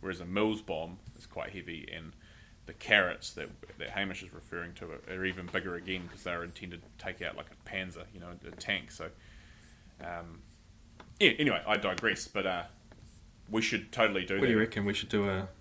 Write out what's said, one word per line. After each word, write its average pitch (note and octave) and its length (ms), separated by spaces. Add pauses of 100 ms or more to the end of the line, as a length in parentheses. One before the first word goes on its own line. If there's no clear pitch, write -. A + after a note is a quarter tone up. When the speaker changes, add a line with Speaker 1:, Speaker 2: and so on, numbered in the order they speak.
Speaker 1:
whereas F#2 200
a F2 40
Mills G#2+ 360
bomb E2 380 (180)
is - 80
quite - 280
heavy, E2+ 380
and E2 220 (540)
the - 60
carrots - 600
that, - 160 (300)
that - 120
Hamish G2 300
is F#2+ 120
referring F2 420
to - 160
are, D2+ 100 (180)
are F#2+ 60
even F#2 220
bigger F2+ 280
again F2+ 340
'cause - 140
they're F2 200
intended F2 400
to - 200
take F#2 180
out, F2 160
like, - 140
a - 180
Panzer, F#2 440
you F#2+ 60
know, F2 260
a - 60
tank. - 400
So, D#2+ 180 (920)
um, E2+ 380 (760)
yeah, F3 200
anyway, A#2 260
I G#2+ 120
digress, G2 500
but, G2 180
uh, F2+ 180 (880)
we A2 120
should A2 320
totally G2+ 320
do F#2+ 100
Speaker 2:
What G2 60
do B2 100
you A2+ 60
Speaker 1:
that. G#2+ 80
Speaker 2:
reckon? G#2 200
We G2+ 80
should - 160
do G2+ 200
a F#2+ 180 (140)